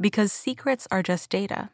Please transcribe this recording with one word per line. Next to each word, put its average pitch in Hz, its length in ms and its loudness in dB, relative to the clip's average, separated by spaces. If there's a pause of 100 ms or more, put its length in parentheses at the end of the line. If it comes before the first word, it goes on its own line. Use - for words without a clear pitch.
because 208 320 2
secrets - 580 -2
are 190 140 2
just - 260 -2
data, 196 440 -2